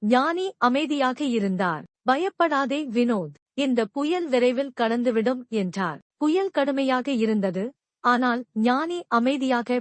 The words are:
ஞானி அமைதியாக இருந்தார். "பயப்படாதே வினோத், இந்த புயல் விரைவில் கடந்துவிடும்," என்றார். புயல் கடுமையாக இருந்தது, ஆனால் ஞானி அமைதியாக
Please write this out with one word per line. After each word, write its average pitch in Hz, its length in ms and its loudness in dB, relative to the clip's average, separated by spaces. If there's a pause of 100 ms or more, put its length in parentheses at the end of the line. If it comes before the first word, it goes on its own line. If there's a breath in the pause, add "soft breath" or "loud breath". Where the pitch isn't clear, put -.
ஞானி 320 540 2
அமைதியாக 269 640 0
இருந்தார். 190 600 0 (180)
"பயப்படாதே 285 840 0
வினோத், 214 460 0 (200)
இந்த 247 320 0
புயல் 311 420 -2
விரைவில் 247 520 0
கடந்துவிடும்," 240 680 0
என்றார். 185 520 -4 (160)
புயல் 359 340 0
கடுமையாக 269 600 0
இருந்தது, 214 600 0 (280)
ஆனால் 247 520 0
ஞானி 285 560 0
அமைதியாக 247 720 0